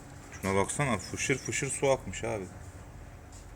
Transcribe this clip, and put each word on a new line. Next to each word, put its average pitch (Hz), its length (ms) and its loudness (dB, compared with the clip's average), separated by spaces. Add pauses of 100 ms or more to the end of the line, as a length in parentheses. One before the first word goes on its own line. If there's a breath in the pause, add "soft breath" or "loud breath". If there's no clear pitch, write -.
(420)
Şuna 95 140 4
baksana, 107 420 4
fışır - 400 2
fışır 131 320 -2
su 139 200 4
akmış 127 340 4
abi. 110 200 0 (1120)